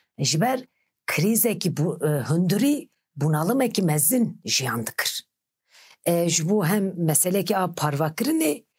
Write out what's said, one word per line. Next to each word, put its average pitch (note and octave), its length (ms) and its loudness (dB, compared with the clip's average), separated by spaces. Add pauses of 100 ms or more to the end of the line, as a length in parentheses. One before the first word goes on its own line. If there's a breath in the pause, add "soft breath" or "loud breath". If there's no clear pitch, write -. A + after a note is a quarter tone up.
(200 soft breath)
Ji D3+ 220 0
ber B3+ 180 0 (460)
krizekî G#3 720 0
bu, D3 280 -2
e, D3 160 0
hundirî, F#3 680 2 (260)
bunalımekî E3 640 0
mezin F3+ 640 0
jiyan A#2+ 420 -2
dikir. - 420 -6 (760 loud breath)
E, E3+ 240 2
ji D#3+ 200 0
bo G3+ 160 2
hem F#3+ 280 0 (120)
meselekî F3+ 520 0
a F#3 80 0
parvekirinê E3+ 1000 -2 (140)